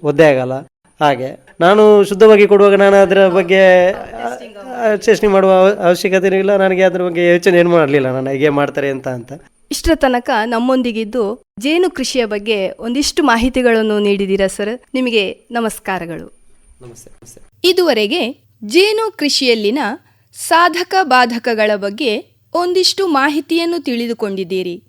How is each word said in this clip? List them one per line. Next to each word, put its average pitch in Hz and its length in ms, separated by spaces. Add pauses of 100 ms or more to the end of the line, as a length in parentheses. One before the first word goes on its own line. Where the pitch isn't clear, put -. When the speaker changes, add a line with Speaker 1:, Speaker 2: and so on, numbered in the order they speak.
Speaker 1:
ಒದ್ದೆ 147 220
ಆಗಲ್ಲ. 131 280 (480)
ಹಾಗೆ 139 500 (120)
ನಾನು 208 420
ಶುದ್ಧವಾಗಿ 208 420
ಕೊಡುವಾಗ 202 280
ನಾನು 196 220
ಅದರ 190 320
ಬಗ್ಗೆ, 185 640
ಆ, 240 1000 (120)
ಟೆಸ್ಟಿಂಗ್ 208 280
ಮಾಡುವ 190 180
ಅವ-, 190 240
ಅವಶ್ಯಕತೆನೂ 185 600
ಇಲ್ಲ. 196 200
ನನಗೆ 190 260
ಅದ್ರ 185 200
ಬಗ್ಗೆ 175 300
ಯೋಚನೆ 175 260
ಏನು 175 120
ಮಾಡ್ಲಿಲ್ಲ 143 400
ನಾನು 131 200
ಹೇಗೆ 139 180
ಮಾಡ್ತಾರೆ 143 420
ಅಂತ, 135 180
ಅಂತ. 123 240 (380)
Speaker 2:
ಇಷ್ಟರ 320 240
ತನಕ 254 360 (140)
ನಮ್ಮೊಂದಿಗಿದ್ದು 233 1000 (160)
ಜೇನು 320 320
ಕೃಷಿಯ 247 340
ಬಗ್ಗೆ 208 460
ಒಂದಿಷ್ಟು 247 520
ಮಾಹಿತಿಗಳನ್ನು 226 760
ನೀಡಿದ್ದೀರಾ 196 480
ಸರ್, 208 340 (140)
ನಿಮಗೆ 233 560
ನಮಸ್ಕಾರಗಳು. 185 920 (400)
Speaker 1:
ನಮಸ್ತೆ, 120 280
ನಮಸ್ತೆ. - 300 (240)
Speaker 2:
ಇದುವರೆಗೆ 294 800 (200)
ಜೇನು 415 480
ಕೃಷಿಯಲ್ಲಿನ 240 680 (540)
ಸಾಧಕ 349 680
ಬಾಧಕಗಳ 240 720
ಬಗ್ಗೆ 208 640 (140)
ಒಂದಿಷ್ಟು 359 520
ಮಾಹಿತಿಯನ್ನು 320 720
ತಿಳಿದುಕೊಂಡಿದ್ದೀರಿ. 196 1120